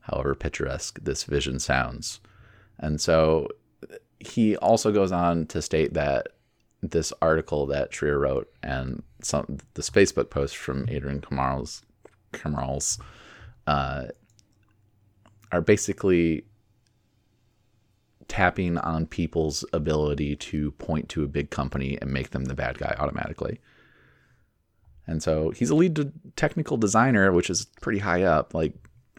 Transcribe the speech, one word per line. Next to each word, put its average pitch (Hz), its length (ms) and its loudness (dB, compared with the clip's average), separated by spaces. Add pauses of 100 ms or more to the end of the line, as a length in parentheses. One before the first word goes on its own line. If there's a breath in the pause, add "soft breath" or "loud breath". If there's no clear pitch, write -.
however 67 340 -2
picturesque - 680 -6
this 67 220 -4
vision 69 340 -2
sounds." 64 640 -4 (580 soft breath)
And 76 200 -2
so 80 500 4 (720)
he 107 360 2
also 110 340 4
goes 98 220 4
on 85 360 2
to 80 120 -4
state 80 320 0
that 71 360 0 (540)
this 80 380 -2
article 78 460 2
that 69 240 -2
Trier 73 280 0
wrote 67 340 0 (100)
and 65 400 -6 (200)
some, - 360 -4 (160)
this - 160 -6
Facebook - 400 4
post 71 260 -2
from 67 320 -4
Adrian 69 320 -4
Kamarls, 67 640 -4 (500)
Kamarls, 71 680 -4 (640 loud breath)
uh, 69 380 0 (1500)
are 87 120 0
basically 90 840 4 (1800)
tapping 90 500 0
on 82 280 -2
people's 80 680 -2
ability 73 640 0
to 76 360 -4
point - 360 -4
to 76 160 -2
a 71 40 -2
big 71 220 -4
company 69 500 -4
and 67 120 -4
make 65 180 -4
them 65 140 -4
the 64 100 -6
bad 64 240 -4
guy - 200 -4
automatically. - 600 -6 (1500 soft breath)
And 80 160 -4
so 78 280 2
he's 117 200 -2
a 151 60 4
lead 165 180 4
de-, 147 180 -4 (240)
technical 151 400 -2
designer, 110 560 6
which 87 160 4
is 87 180 -4 (140)
pretty 101 200 -2
high 90 220 2
up. 80 300 4
Like, 80 220 0 (440)